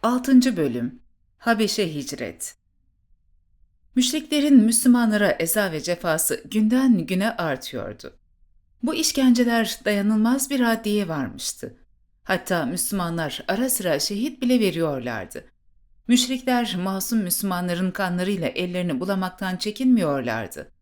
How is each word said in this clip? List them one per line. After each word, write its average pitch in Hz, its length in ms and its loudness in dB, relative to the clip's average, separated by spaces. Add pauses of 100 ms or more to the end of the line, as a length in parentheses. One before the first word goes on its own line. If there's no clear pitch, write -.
Altıncı 254 540 4
bölüm. 123 460 -2 (360)
Habeşe 208 560 0
Hicret. 127 640 -10 (1400)
Müşriklerin 277 720 4
Müslümanlara 220 680 4
eza 185 420 -2
ve 151 80 -6
cefası 170 680 -2
günden 214 560 4
güne 190 240 0
artıyordu. 131 840 -8 (680)
Bu 302 120 -2
işkenceler 240 880 2
dayanılmaz 214 680 2
bir 277 100 0
raddeye 220 480 0
varmıştı. - 680 -8 (480)
Hatta 180 420 -2
Müslümanlar 170 840 -4
ara 240 220 -2
sıra 170 280 0
şehit 214 440 -4
bile 247 180 4
veriyorlardı. 139 840 -4 (640)
Müşrikler 247 680 0
masum 190 420 -2
Müslümanların 180 720 -2
kanlarıyla 180 580 -2
ellerini 175 520 -4
bulamaktan 185 560 -4
çekinmiyorlardı. 143 1300 -2